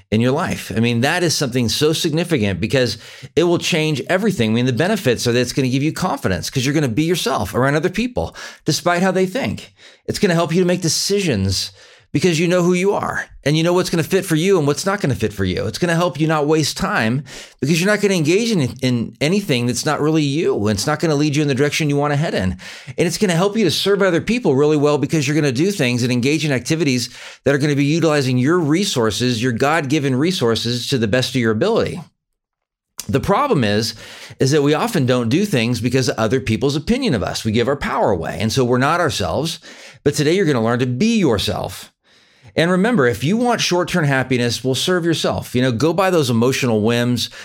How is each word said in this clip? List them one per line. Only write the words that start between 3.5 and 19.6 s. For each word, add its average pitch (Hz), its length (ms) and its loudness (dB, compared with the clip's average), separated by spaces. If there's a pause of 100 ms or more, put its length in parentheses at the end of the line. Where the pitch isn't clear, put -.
change 156 500 -2
everything. 170 440 0
I - 20 2
mean, 120 120 2
the 131 60 0
benefits 135 560 0
are 117 60 2
that 123 60 2
it's 123 120 0
gonna 131 160 0
give 131 160 0
you 156 80 0
confidence 185 580 -4
'cause 123 160 -2
you're 143 80 0
gonna 151 140 0
be 113 160 -2
yourself 165 500 -2
around 135 220 2
other 160 140 0
people, 202 440 -4 (300)
despite 175 400 0
how 190 80 2
they 185 140 2
think. 185 480 -6 (320)
It's - 140 -6
gonna 185 140 2
help 165 200 0
you 185 80 2
to 175 60 4
make 180 140 0
decisions 147 880 -2 (420)
because 160 260 2
you 180 80 2
know 180 160 2
who 180 100 4
you 185 200 2
are - 320 -4 (180)
and 147 140 2
you 165 60 2
know 170 100 2
what's 180 160 0
gonna 170 120 0
fit 185 240 0
for 160 120 2
you 185 200 4
and 151 80 2
what's 143 200 0
not 196 160 -2
gonna 139 120 0
fit 101 200 -2
for 98 100 -4
you. 90 220 -2
It's 107 120 -6
gonna 175 160 0
help 175 260 0
you 160 60 2
not 156 220 0
waste 156 300 0
time 147 480 -2 (340)
because 156 200 2
you're 185 100 2
not 208 100 2
gonna 202 140 2
engage 185 360 2
in, 151 320 0
in 123 380 -2
anything 151 480 0